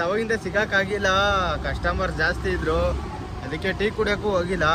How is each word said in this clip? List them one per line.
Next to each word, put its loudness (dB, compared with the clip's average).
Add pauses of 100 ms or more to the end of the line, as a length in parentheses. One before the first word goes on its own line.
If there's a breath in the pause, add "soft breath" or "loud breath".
ಅವಾಗಿಂದ 0 (120)
ಸಿಗೋಕ್ಕಾಗಿಲ್ಲ, 2 (560)
ಕಸ್ಟಮರ್ಸ್ -2
ಜಾಸ್ತಿ 0
ಇದ್ರು, 2 (640)
ಅದಕ್ಕೆ -4 (100)
ಟೀ 2 (100)
ಕುಡಿಯೋಕ್ಕೂ 0
ಹೋಗಿಲ್ಲ. 0